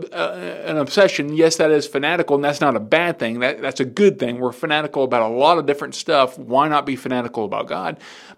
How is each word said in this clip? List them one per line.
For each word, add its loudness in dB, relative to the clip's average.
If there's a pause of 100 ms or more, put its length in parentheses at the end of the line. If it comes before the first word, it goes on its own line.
(120)
a, -8
an -2
obsession. 0
Yes, 4
that 2
is 4
fanatical, 0
and 0
that's 0
not 4
a 0
bad 0
thing. -4
That, -2
that's -6
a 0
good 2
thing. -4
We're -2
fanatical -2
about 2
a -4
lot 4
of -4
different -2
stuff. 0
Why 2
not 0
be -4
fanatical -4
about -6
God? -6 (380)